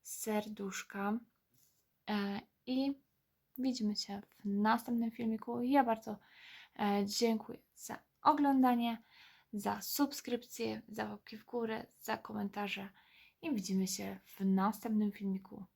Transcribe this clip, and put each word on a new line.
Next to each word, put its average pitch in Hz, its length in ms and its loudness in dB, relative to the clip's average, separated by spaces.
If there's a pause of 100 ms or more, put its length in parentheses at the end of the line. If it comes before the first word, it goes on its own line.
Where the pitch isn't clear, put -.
serduszka. 208 1160 -4 (920)
E, 202 300 -2 (260)
i 269 280 0 (640)
widzimy 247 380 0
się 202 240 -6
w - 240 -20
następnym 226 680 2
filmiku. 233 520 -4
Ja 262 220 6
bardzo, 220 340 -2 (600)
e, 202 280 2
dziękuję 226 520 0 (160)
za - 240 -12 (240)
oglądanie, 254 800 4 (500)
za 208 300 -4
subskrypcję, 240 1040 -2
za 214 160 -6
łapki 208 320 -10
w - 80 -18
górę, 226 420 -4 (140)
za 214 180 -4
komentarze 202 720 -6 (540)
i 311 120 -2
widzimy 190 340 0
się 196 380 -6
w - 180 -20
następnym 208 680 2
filmiku. 196 520 -6 (120)